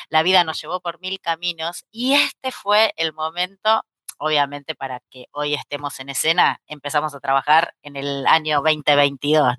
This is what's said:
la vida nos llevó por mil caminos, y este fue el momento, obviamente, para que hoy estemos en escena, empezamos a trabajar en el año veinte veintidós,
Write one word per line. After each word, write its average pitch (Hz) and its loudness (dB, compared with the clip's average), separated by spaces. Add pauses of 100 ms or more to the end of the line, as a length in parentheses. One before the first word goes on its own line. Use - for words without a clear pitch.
la 160 2
vida 185 4
nos 160 -6
llevó 170 -6
por 170 -6
mil 185 -10
caminos, 170 -6
y 247 0
este 285 -2
fue 214 2
el 160 -4
momento, 180 -2 (340)
obviamente, 143 -2
para 127 -8
que 127 -18
hoy 147 -4
estemos 143 -8
en 135 -12
escena, 156 0
empezamos 147 -4
a 135 -14
trabajar 143 2
en 143 -14
el 139 -4
año 151 2
veinte 151 2
veintidós, 143 4